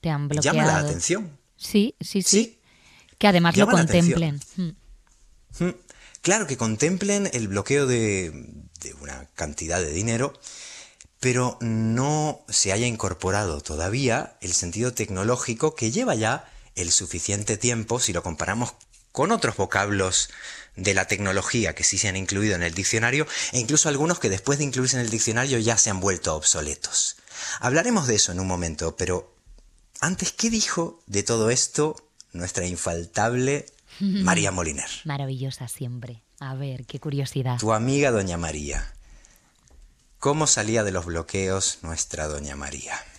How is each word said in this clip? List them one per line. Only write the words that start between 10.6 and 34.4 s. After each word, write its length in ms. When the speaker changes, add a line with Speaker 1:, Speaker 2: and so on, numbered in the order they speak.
Speaker 2:
pero 400
no 880
se 240
haya 140
incorporado 760
todavía 800
el 120
sentido 420
tecnológico 840
que 160
lleva 240
ya 340
el 180
suficiente 640
tiempo 440
si 120
lo 100
comparamos 520
con 200
otros 240
vocablos 720
de 180
la 120
tecnología 680
que 100
sí 140
se 100
han 80
incluido 380
en 80
el 120
diccionario, 520
e 60
incluso 300
algunos 320
que 100
después 280
de 60
incluirse 320
en 60
el 80
diccionario 480
ya 180
se 140
han 100
vuelto 360
obsoletos. 800
Hablaremos 460
de 80
eso 180
en 80
un 60
momento, 500
pero 380
antes, 320
¿qué 160
dijo 580
de 180
todo 260
esto 460
nuestra 340
infaltable 1000
Speaker 1:
<laughs> 160
Speaker 2:
María 520